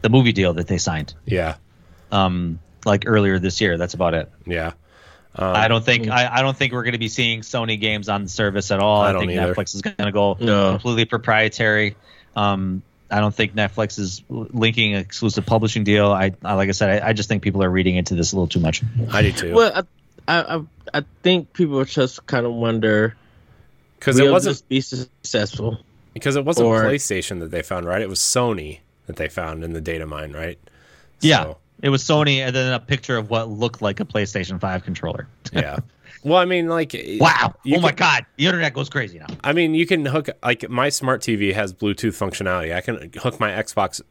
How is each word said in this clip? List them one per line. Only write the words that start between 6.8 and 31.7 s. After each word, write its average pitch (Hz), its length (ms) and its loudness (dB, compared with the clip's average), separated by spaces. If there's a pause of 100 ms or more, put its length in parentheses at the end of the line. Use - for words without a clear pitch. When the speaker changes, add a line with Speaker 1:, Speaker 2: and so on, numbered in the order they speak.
Speaker 1:
gonna 120 140 -2
be 113 100 -4
seeing 113 320 -2
Sony 113 400 -4
games 107 300 -2
on 101 140 0
the 90 60 -8
service 101 400 -2
at 98 100 2
all. 104 220 4
Speaker 2:
I 101 80 4
Speaker 1:
I - 40 2
Speaker 2:
don't 92 80 0
Speaker 1:
think 92 100 -2
Speaker 2:
either. 90 240 0
Speaker 1:
Netflix - 200 -4
is 98 60 -8
gonna 104 300 -4
go 101 280 2
Speaker 3:
No. 101 320 4
Speaker 1:
completely 110 340 0
proprietary. 107 920 2 (400)
Um, 95 460 0 (280)
I 104 120 2
don't 104 120 2
think 104 220 0
Netflix 107 420 -2
is 95 320 -6
l-, 120 220 -8
linking 113 420 2
an 101 60 0
exclusive 98 460 -2
publishing 110 400 2
deal. 101 260 6
I, 95 220 2 (100)
I, 101 120 0
like 98 120 2
I 98 60 0
said, 101 280 2
I, - 80 -2
I 113 40 4
just 107 160 -4
think 107 140 -2
people 98 200 0
are 92 60 2
reading 92 260 2
into 90 180 0
this 85 200 0
a - 20 -2
little 90 120 2
too 90 120 -2
much. 80 240 0 (260)
Speaker 2:
I 208 120 2
do - 100 4
too. 170 240 -2
Speaker 3:
Well, 226 160 6 (560)
I, 165 120 4
I, - 180 -4
I, 156 40 -4 (380)
I 147 40 -6 (200)
think 180 300 2
people 139 320 2
just - 420 -2
kinda 120 240 0
wonder, 113 640 2 (840)
Speaker 2:
'Cause 127 180 4
it 135 40 8
Speaker 3:
will 139 100 6
Speaker 2:
wasn't 180 220 2
Speaker 3:
this - 80 -18
be 131 180 0
successful? 113 960 -6 (360)
Speaker 2:
because 139 220 -2
it 143 80 0
wasn't 131 240 2
Speaker 3:
Or 110 160 4
Speaker 2:
PlayStation 104 560 -2
that 80 120 -8
they 85 100 -4
found, 90 240 -6
right? 90 160 0
It 95 80 -4
was 92 100 -4
Sony 98 600 -2 (260)
that 82 100 -12
they 78 140 -6
found 80 340 -8
in 82 100 -8
the 80 80 -8
data 80 240 -6
mine, 76 280 -10
right? 80 260 -10 (600)
Speaker 1:
Yeah. 139 220 4
Speaker 2:
So 78 140 -10 (240)